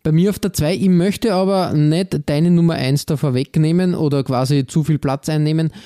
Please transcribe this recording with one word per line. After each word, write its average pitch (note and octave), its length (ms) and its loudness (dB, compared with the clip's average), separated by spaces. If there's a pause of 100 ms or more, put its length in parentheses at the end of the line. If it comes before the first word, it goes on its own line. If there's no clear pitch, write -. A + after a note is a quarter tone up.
bei D#3+ 100 0
mir F3 180 4
auf G3 80 -6
der F#3+ 140 -4
zwei. D3+ 220 -2
Ich F#3+ 140 0
möchte F#3 460 2
aber F#3+ 380 0
nicht D#3 540 0
deine D#3+ 240 2
Nummer E3+ 240 4
eins C#3 300 -2
da D#3 120 -2
vorwegnehmen D#3 800 0
oder C#3+ 280 0
quasi C3 440 0
zu D#3+ 180 -2
viel D#3 140 0
Platz C#3 300 -4
einnehmen. D#3 420 0 (160)